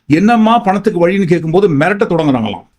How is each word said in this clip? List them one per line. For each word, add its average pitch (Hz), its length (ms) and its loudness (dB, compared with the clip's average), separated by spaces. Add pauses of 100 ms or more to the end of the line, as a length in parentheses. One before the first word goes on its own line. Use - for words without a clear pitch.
என்னம்மா 220 520 2
பணத்துக்கு 202 500 -2
வழின்னு 196 160 0
கேட்கும்போது 165 440 0
மிரட்ட 170 380 -2
தொடங்குறாங்களாம். 127 580 -2 (140)